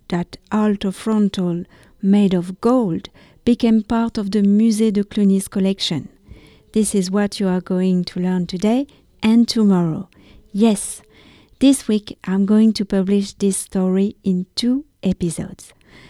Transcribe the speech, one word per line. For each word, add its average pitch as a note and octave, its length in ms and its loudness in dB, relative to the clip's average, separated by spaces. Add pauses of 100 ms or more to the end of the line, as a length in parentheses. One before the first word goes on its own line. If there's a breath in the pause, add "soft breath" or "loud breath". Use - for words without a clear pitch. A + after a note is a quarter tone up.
that - 280 -6 (160)
alto G#3 380 0
frontal F#3+ 760 -2 (380 soft breath)
made G3 320 4
of F3+ 260 -4
gold A#3 480 0 (380 soft breath)
became A3+ 360 2
part A#3 340 -2
of G3+ 140 -4
the G#3 100 0
Musée G#3+ 500 2
de G3+ 140 0
Cluny's G3 440 0
collection. F#3+ 600 -4 (640 soft breath)
This G#3+ 220 0
is F#3 160 0
what G3+ 280 -2
you G3 80 -2
are F#3 140 0
going F#3 440 0
to - 140 -10
learn F3+ 280 -2
today A3 400 -2 (360 soft breath)
and A3+ 240 4
tomorrow. F3+ 600 0 (420 soft breath)
Yes, G3+ 520 -2 (560 soft breath)
this C4+ 280 2
week G#3+ 380 -2
I'm F#3+ 220 0
going G#3+ 260 4
to G3+ 140 -4
publish G3+ 480 -2
this G3 240 -2
story F#3+ 680 -2
in F3+ 300 -2
two B3+ 320 -2 (160)
episodes, - 720 -6 (360 soft breath)